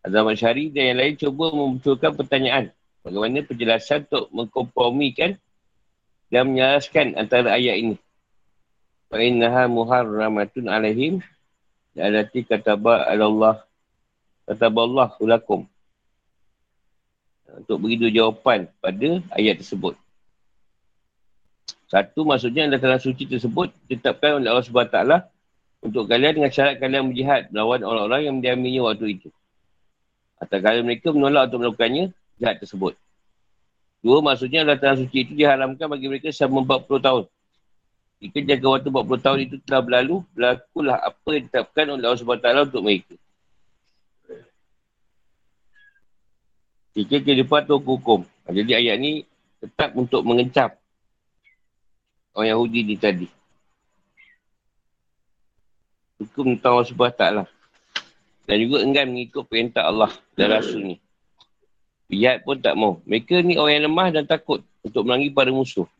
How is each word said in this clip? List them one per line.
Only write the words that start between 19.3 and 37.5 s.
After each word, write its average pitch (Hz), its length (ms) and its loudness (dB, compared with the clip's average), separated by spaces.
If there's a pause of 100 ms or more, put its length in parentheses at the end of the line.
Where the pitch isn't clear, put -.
ayat 107 240 2
tersebut. 92 400 -8 (1900)
Satu, 156 400 0
maksudnya 135 400 0
adalah 135 80 2
tanah 127 240 2
suci 131 240 -6
tersebut 127 480 -4 (160)
ditetapkan 143 480 0
oleh 120 160 0
Allah 127 160 4
Subhanahu 120 240 2
Wa 117 80 0
Taala 147 180 4 (600)
untuk 110 320 -4
kalian 147 240 2
dengan 139 160 0
syarat 139 240 0
kalian 131 320 -2
berjihad 127 400 -2
melawan 113 320 -2
orang-orang 110 480 -2
yang 135 80 -4
mendiaminya 127 560 -2
waktu 107 240 -6
itu. 80 160 -20 (1040)
Atau 95 240 -6
kalau 113 240 2
mereka 120 240 -2
menolak 139 400 2
untuk 120 160 -4
melakukannya, 127 480 -2 (240)
jahat 113 240 -2
tersebut. 95 320 -6 (1040)
Dua, 156 240 4
maksudnya 135 400 0
Allah 147 160 2
Ta'ala 139 240 2
suci 127 240 -2
itu - 80 -16
diharamkan 139 560 2
bagi 135 160 -8
mereka 139 240 -6
selama 135 320 0
empat 131 240 0
puluh 135 160 0
tahun. 127 220 2 (920)